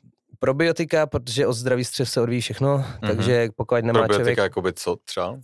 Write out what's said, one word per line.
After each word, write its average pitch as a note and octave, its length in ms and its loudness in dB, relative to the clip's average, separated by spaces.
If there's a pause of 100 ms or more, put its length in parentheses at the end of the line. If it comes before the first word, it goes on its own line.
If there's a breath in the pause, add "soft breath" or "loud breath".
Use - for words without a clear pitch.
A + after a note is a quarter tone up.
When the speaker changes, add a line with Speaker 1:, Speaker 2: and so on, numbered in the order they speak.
(380)
Speaker 1:
probiotika, D#3 680 2
protože C3 400 -2
od B2+ 60 2
zdravý B2 320 0
střev - 260 -4
se C3 100 0
odvíjí A#2+ 200 0
všechno, C3+ 380 0
Speaker 2:
Mhm. A2 380 -4
Speaker 1:
takže A#2 400 2
pokud A#2+ 180 -2 (100)
nemá A#2 80 0
Speaker 2:
Probiotika A2 240 4
Speaker 1:
člověk A#2+ 220 2
Speaker 2:
jakoby F#2 340 0
co F2 320 -4
třeba? F#2+ 400 -6